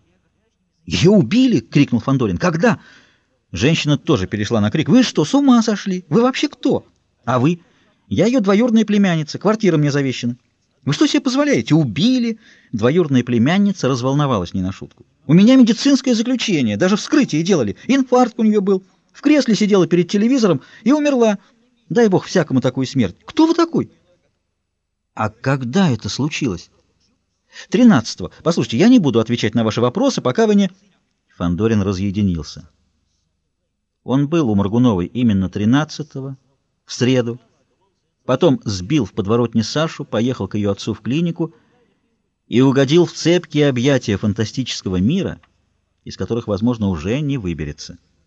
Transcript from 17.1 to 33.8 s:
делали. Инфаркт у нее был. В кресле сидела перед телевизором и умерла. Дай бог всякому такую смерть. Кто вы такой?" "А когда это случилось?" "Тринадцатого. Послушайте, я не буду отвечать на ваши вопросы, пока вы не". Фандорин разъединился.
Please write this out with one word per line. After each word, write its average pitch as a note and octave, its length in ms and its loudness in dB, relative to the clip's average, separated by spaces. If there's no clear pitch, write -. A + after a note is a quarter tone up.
делали. D3+ 340 0
Инфаркт B3 500 0
у A#3 60 -2
нее G#3+ 180 2
был. F#3+ 220 0
В - 80 -20
кресле C#4 340 2
сидела G3 320 2
перед F3 220 0
телевизором G#3+ 520 0
и A3+ 80 2
умерла. C4+ 480 0
Дай A3 180 2
бог F#3 180 0
всякому C#3 360 -2
такую C3 240 -2
смерть. G#2+ 300 -2
Кто D#4+ 220 0
вы E4 80 2
такой?" E4 340 -2
"А A2 140 -4
когда C3+ 600 -2
это A2 200 -4
случилось?" B2 600 -6
"Тринадцатого. F#3+ 640 2
Послушайте, C#3 340 -2
я F3 100 4
не B3+ 120 6
буду B2 200 2
отвечать A2+ 360 -2
на A#2 80 0
ваши A2 180 -2
вопросы, G3 400 0
пока B2+ 240 0
вы G#3+ 80 2
не". G3+ 160 4
Фандорин G2+ 460 0
разъединился. F#2+ 880 -4